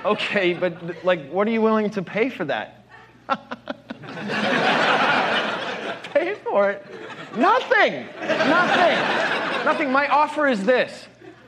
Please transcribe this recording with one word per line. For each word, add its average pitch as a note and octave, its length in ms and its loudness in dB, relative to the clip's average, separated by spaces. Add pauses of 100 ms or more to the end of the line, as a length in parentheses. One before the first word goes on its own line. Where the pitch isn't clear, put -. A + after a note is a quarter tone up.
(120)
okay, F#3 420 0
but, E3+ 500 -6
like, E3+ 260 0
what F#3+ 160 0
are A#3 40 0
you A3+ 100 2
willing G#3+ 300 2
to G#3+ 100 -4
pay A3 300 -2
for F3 160 -6
that? A#2 400 -6 (420)
<laughs> C4+ 80 0 (2750)
Pay E4+ 280 0
for G3+ 280 2
it? G3 140 -8 (520)
Nothing! E4+ 720 2 (140)
Nothing! - 1400 2
Nothing. C#4 280 0
My C#4 160 2
offer D4 400 2
is G3 160 2
this. A3+ 420 2 (420)